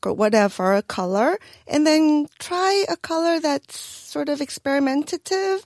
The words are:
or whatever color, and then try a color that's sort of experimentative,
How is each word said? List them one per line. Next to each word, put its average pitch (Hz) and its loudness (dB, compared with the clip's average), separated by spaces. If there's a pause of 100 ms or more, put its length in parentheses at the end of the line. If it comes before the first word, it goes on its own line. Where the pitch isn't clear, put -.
or 190 -2
whatever 202 2
color, 208 -2 (300)
and 302 0
then 302 4 (120)
try 381 0
a 339 -6
color 330 -2
that's 285 -4
sort - -8
of 294 -2
experimentative, 294 -2